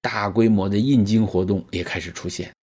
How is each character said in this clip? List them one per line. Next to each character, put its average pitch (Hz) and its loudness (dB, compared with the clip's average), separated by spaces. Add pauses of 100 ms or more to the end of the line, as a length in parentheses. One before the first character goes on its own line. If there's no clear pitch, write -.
大 107 -2
规 113 2
模 98 2
的 101 0
印 123 4
经 110 2
活 92 0
动 95 0
也 87 -6
开 - -6
始 82 -10
出 - -10
现 90 -10 (120)